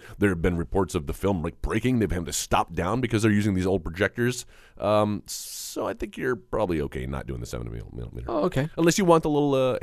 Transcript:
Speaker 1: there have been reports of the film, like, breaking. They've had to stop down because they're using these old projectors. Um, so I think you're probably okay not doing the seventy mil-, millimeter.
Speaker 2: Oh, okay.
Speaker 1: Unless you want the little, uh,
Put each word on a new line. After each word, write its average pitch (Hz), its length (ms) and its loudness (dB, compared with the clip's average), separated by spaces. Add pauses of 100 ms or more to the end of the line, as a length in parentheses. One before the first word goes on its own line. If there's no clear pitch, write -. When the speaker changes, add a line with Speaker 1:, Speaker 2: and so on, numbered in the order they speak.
(180)
Speaker 1:
there 101 120 6
have 85 120 0
been 87 160 2
reports 90 380 0
of 78 100 -2
the 76 80 -4
film, 92 300 0
like, - 180 -6
breaking. 117 380 0
They've 95 120 2
had 85 140 -4
to 73 80 -8
stop - 400 0
down 92 280 0
because 113 200 0
they're 110 100 6
using 104 220 4
these 90 140 2
old 92 160 2
projectors. 101 640 0 (320)
Um, 107 480 2
so - 580 -8
I 196 80 -2
think - 240 -8
you're 127 200 0
probably 87 440 -2
okay 65 240 -4
not 67 220 -6
doing 60 140 -6
the 57 40 -10
seventy 58 240 -8
mil-, 57 240 -10
millimeter. - 380 -10
Speaker 2:
Oh, - 140 0
okay. 156 320 0
Speaker 1:
Unless 165 200 2
you 196 80 2
want 165 160 6
the 160 80 0
little, 143 240 2
uh, 131 300 2